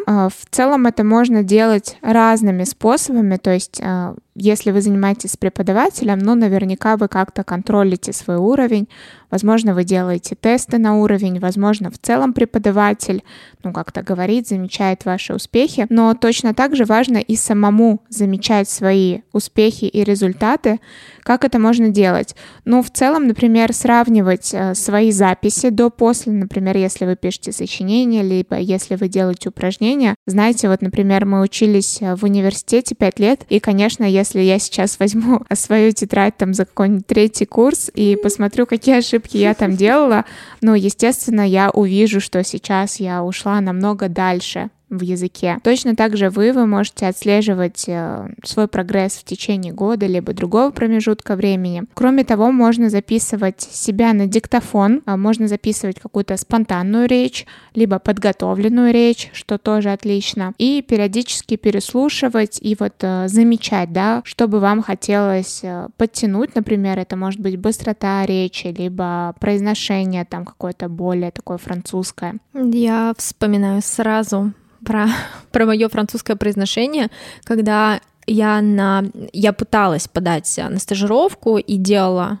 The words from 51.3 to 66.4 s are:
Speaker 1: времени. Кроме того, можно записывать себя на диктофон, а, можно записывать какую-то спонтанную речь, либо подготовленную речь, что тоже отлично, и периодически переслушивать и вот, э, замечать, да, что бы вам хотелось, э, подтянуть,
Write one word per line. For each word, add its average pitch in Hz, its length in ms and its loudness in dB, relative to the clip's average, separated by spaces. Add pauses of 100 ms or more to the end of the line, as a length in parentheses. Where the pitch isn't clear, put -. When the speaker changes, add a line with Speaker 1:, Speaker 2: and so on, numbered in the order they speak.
Speaker 1:
времени. 185 460 -2 (100)
Кроме 262 320 2
того, 226 260 2
можно 233 380 4
записывать 202 720 -2
себя 226 500 0
на 202 160 2
диктофон, 220 800 0
а, 202 100 -4
можно 214 320 0
записывать 208 520 -4
какую-то - 360 -6
спонтанную 202 720 0
речь, 247 400 0 (260)
либо 196 260 0
подготовленную 208 920 0
речь, 233 400 2
что - 260 -8
тоже 208 340 -2
отлично, 202 680 -4
и 277 280 0
периодически 214 720 -2
переслушивать 226 1040 -2
и 214 160 -2
вот, 202 220 -4
э, 185 300 -4
замечать, 214 640 2
да, 214 320 0
что - 240 -2
бы 208 100 0
вам 202 240 2
хотелось, 196 800 -2
э, 175 320 -10
подтянуть, 220 580 -2